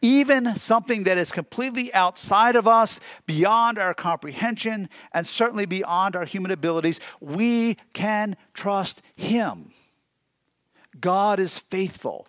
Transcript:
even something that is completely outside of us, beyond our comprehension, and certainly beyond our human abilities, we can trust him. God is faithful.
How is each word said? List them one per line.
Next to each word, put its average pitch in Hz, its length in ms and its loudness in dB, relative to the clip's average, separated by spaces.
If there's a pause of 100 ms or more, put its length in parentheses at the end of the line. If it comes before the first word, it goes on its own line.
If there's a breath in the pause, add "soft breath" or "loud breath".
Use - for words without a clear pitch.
even 254 560 4
something 226 480 0
that 185 140 2
is 170 140 -2
completely 247 600 -6
outside 202 640 4
of 214 100 2
us, 226 320 4 (280 loud breath)
beyond 214 520 2
our 185 160 -2
comprehension, 196 960 -4 (240 loud breath)
and 170 140 -2
certainly 226 400 0
beyond 185 500 -2
our 175 80 -6
human 185 260 -6
abilities, 165 480 -2 (220 loud breath)
we 226 560 0 (160)
can 208 440 -4 (160 soft breath)
trust 196 500 -4 (140 soft breath)
him. 147 560 -4 (1300 soft breath)
God 196 420 0
is 185 180 -4
faithful. - 720 -8